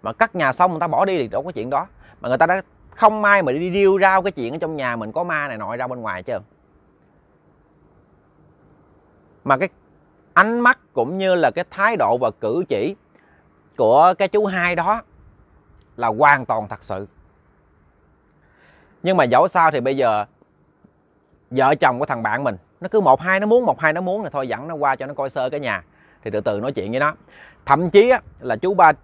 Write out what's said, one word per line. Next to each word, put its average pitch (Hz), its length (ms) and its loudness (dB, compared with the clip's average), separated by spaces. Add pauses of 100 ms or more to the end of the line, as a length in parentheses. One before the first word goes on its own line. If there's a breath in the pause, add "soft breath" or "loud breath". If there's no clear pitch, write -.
Mà 110 100 -6
cắt 220 220 -2
nhà 147 180 0
xong 180 180 0
người 160 100 -6
ta 170 80 -2
bỏ 151 160 0
đi 190 140 -2
thì 123 100 -4
đâu - 140 -6
có 175 100 -10
chuyện 113 180 -8
đó. 165 160 -4 (340 soft breath)
Mà - 80 -8
người 127 100 -2
ta 165 80 4
đã 185 160 0 (280)
không 214 340 2
ai 202 180 4
mà 131 100 0
đi 170 180 -4
điêu 196 300 4
rao 190 220 4
cái 190 100 -4
chuyện 123 220 -6
ở 165 60 -8
trong 160 160 -6
nhà 123 200 -4
mình 110 160 -8
có 170 120 -4
ma 156 240 -4
này 113 100 -10
nọ 107 180 -8
ra 127 100 -6
bên 127 140 -10
ngoài 95 220 -8
chứ. 113 160 -8 (3000)
Mà 135 140 0
cái 180 100 -2 (680)
ánh 220 260 2
mắt 240 180 2 (140)
cũng 135 260 -4
như 190 160 0
là 156 160 0
cái 175 200 -8
thái 214 260 -2
độ 120 220 0
và 123 120 -2
cử 123 380 -6
chỉ 123 280 -4 (800 soft breath)
của 143 420 4
cái 196 100 0
chú 208 180 0
hai 175 300 -2
đó 196 260 -2 (920)
là 120 120 -2
hoàn 131 380 2
toàn 110 220 -2
thật 104 140 -14
sự. 101 240 -10 (2000 soft breath)
Nhưng 185 140 0
mà 151 80 6
dẫu 127 240 4
sao 165 220 4
thì 143 100 -2
bây 123 160 -2
giờ 110 280 0 (1300)
vợ 135 240 2
chồng 131 240 2
của 147 80 -4
thằng 117 160 -6
bạn 113 220 -2
mình, 113 120 -2 (240)
nó 185 80 -12
cứ 214 120 0
một 151 200 4
hai 185 200 0
nó 208 60 -4
muốn, 233 200 2
một - 140 -2
hai 156 120 2
nó 170 80 -4
muốn 190 240 -4
thì 156 80 -8
thôi 135 160 -6
dẫn 117 200 -8
nó 170 60 -10
qua 143 220 -2
cho 131 100 -10
nó 143 80 -12
coi 135 140 -6
sơ 131 220 -4
cái 147 100 -6
nhà. 107 240 -6 (400 soft breath)
Thì 110 60 -8
từ 104 100 -4
từ 101 200 -4
nói 107 120 -6
chuyện 98 180 -8
với 127 100 -4
nó. 147 140 0 (520 loud breath)
Thậm 160 240 2
chí 208 200 8
á, 247 100 4 (200)
là 120 160 -4
chú 185 180 -2
Ba 170 180 6 (120)